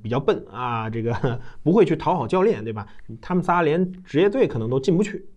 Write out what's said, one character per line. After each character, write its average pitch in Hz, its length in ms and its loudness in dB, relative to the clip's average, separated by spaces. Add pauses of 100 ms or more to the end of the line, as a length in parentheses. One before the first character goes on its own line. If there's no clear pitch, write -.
比 107 60 -8
较 123 100 0
笨 185 320 0
啊， 113 380 -4
这 110 140 -4
个 117 360 -2
<laughs> - 240 -12
不 156 100 2
会 208 120 8
去 160 100 2
讨 156 220 -2
好 131 100 -2
教 185 160 2
练， 165 220 0
对 113 80 -8
吧？ 104 120 -8 (360)
他 - 140 -6
们 180 100 2
仨 175 180 2
连 175 300 2 (100)
职 - 160 0
业 190 100 6
队 202 200 2
可 127 100 -4
能 110 100 -4
都 131 120 0
进 165 160 2
不 196 80 4
去 - 200 -8 (120)